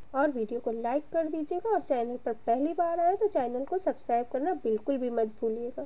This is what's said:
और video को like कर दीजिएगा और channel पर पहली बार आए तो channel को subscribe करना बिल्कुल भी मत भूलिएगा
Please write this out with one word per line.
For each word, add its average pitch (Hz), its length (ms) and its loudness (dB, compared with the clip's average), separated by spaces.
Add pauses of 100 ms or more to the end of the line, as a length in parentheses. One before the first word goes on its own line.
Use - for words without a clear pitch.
(160)
और 285 160 4
video 233 280 -4
को 247 120 -2
like 233 320 -2 (100)
कर 330 160 2
दीजिएगा 330 400 -2
और 370 120 4
channel 240 440 -2
पर 240 80 0 (140)
पहली 277 260 2
बार 339 260 2
आए 349 160 6
तो 403 140 2
channel 247 360 0
को 359 140 -2
subscribe 247 540 0
करना 302 200 2 (100)
बिल्कुल 220 340 2
भी 247 140 0
मत 220 300 2
भूलिएगा 240 440 -2